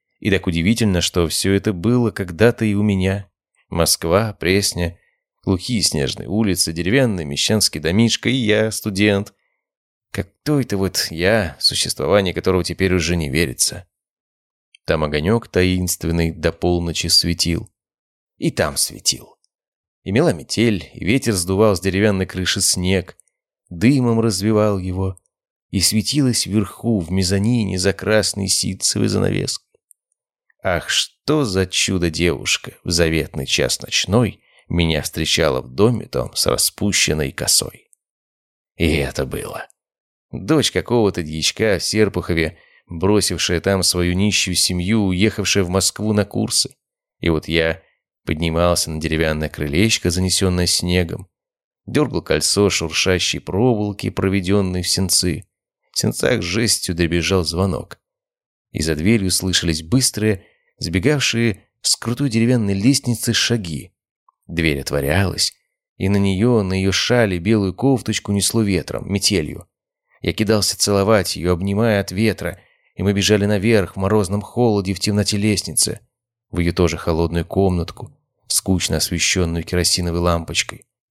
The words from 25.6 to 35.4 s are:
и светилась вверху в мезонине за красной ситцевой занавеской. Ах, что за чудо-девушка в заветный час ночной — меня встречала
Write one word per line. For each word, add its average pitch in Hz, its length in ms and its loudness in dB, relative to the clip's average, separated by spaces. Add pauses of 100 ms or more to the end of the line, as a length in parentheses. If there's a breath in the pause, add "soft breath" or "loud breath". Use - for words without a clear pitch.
и 98 100 0
светилась 120 640 0
вверху 104 560 0
в 82 100 -6
мезонине 98 680 0
за 95 160 0
красной 101 540 0
ситцевой 98 600 0
занавеской. 98 580 -2 (960)
Ах, 87 280 -2
что - 540 -2
за 95 220 0
чудо-девушка 85 1080 -2 (100)
в - 60 -4
заветный 80 560 0
час - 340 -2
ночной — 101 600 0 (260 soft breath)
меня 82 320 2
встречала 76 600 0